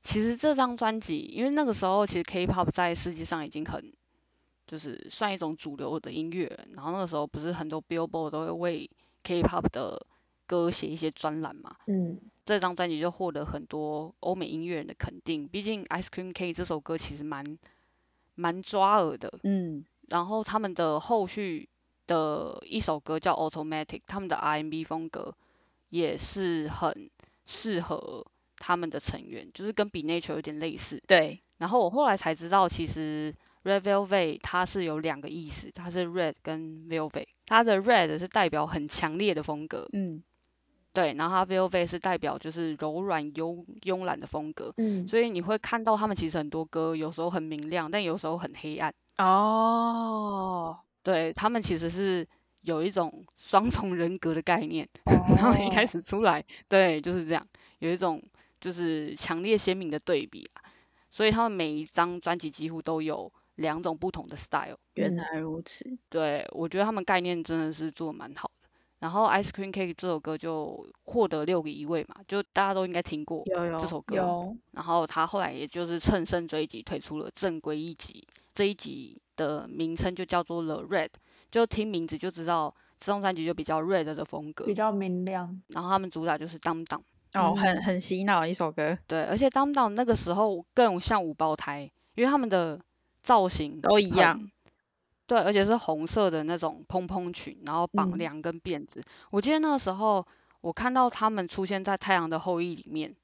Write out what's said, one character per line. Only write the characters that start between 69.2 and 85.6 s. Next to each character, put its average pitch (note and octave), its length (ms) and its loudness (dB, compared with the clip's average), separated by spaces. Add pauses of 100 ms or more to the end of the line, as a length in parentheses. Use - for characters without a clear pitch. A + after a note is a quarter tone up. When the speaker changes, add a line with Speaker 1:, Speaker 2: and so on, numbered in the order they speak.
Speaker 1:
Ice G3 220 2
Cream G3 220 -8
Cake F#3 240 -2
这 F#3 120 -4
首 E3 100 0
歌 D#3 180 -6
就 D#3 480 -6 (200)
获 A3 240 2
得 D#3 160 0
六 F3 180 4
个 D#3 80 -4
一 D3 160 -8
位 D#3+ 220 -2
嘛， - 80 -20 (100)
就 G3+ 160 -2
大 G3 240 2
家 G3 80 2
都 F#3+ 100 2
应 F3+ 80 -4
该 F3 80 0
听 D3+ 240 -4
过 D#3 220 -6
Speaker 3:
有， F3 200 0
有。 E3 120 -2
Speaker 1:
这 D#3+ 80 -2
首 D#3+ 140 -4
歌。 G#3 160 -4
Speaker 2:
有。 F3+ 400 0 (160)
Speaker 1:
然 - 120 -10
后 E3+ 220 2
他 D#3+ 180 0
后 F#3 140 -2
来 F3 140 -2
也 C3+ 160 -8
就 F3 180 -4
是 E3+ 140 -2
乘 F3 260 2
胜 E3+ 220 -2
追 D#3 180 -2
击 A2+ 160 -12
推 D3 160 -6
出 D3+ 200 -8
了 D#3 140 -8
正 E3+ 280 -2
规 D3+ 180 -4
一 D#3+ 160 -6
辑， - 320 -18 (300)
这 G3+ 80 2
一 G3+ 100 2
集 B2+ 480 -14 (140)
的 D3+ 320 -2
名 E3 260 -4
称 F3+ 220 -2
就 F#3 80 -4
叫 F3 180 0
做 E3+ 220 -4
The D3+ 180 -4
Red， D#3+ 280 -2 (420)
就 A#3 120 6
听 G#3+ 220 -2
名 F3 220 -2
字 D#3 100 -6
就 E3 100 -4
知 E3+ 160 -8
道 E3 300 0 (240)
这 - 140 -4
张 G3+ 100 0
专 F#3+ 140 2
辑 D#3+ 100 -2
就 E3+ 80 0
比 E3+ 80 -6
较 D#3 180 0
Red F3 220 2
的 D3+ 220 -4
风 D#3 280 -10
格。 - 120 -10
Speaker 2:
比 G#3 100 0
较 G#3+ 160 2
明 F#3 340 -2
亮。 F#3 440 -6